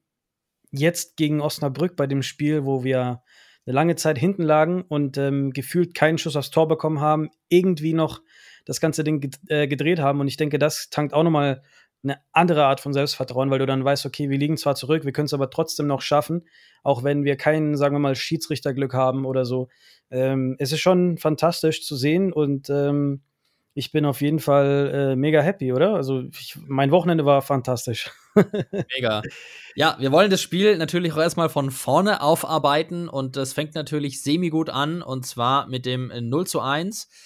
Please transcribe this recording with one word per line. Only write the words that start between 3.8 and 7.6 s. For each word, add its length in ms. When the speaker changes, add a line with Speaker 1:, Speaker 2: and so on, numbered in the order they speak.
Speaker 1:
Zeit 220
hinten 240
lagen 400
und, 360
ähm, 340
gefühlt 420
keinen 240
Schuss 180
aufs 140
Tor 180
bekommen 320
haben, 300
irgendwie 440